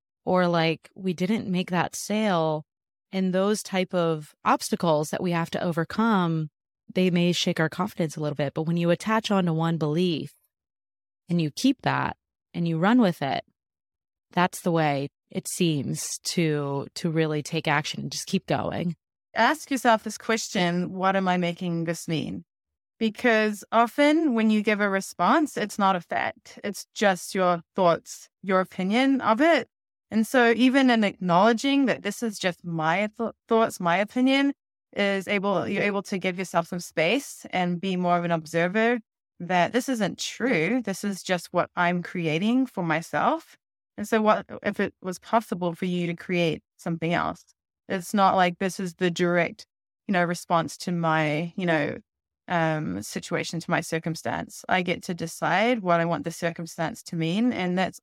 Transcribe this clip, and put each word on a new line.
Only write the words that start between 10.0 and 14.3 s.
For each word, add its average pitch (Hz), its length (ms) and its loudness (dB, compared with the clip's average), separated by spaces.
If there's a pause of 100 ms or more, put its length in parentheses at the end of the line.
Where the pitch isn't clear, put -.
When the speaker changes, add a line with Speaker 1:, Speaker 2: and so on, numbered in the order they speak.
Speaker 1:
and 175 140 0
you 151 80 0
keep - 320 0
that 135 360 -2 (360)
and 170 140 -2
you 165 100 -2
run 220 240 6
with 175 220 2
it, 135 200 -2 (880)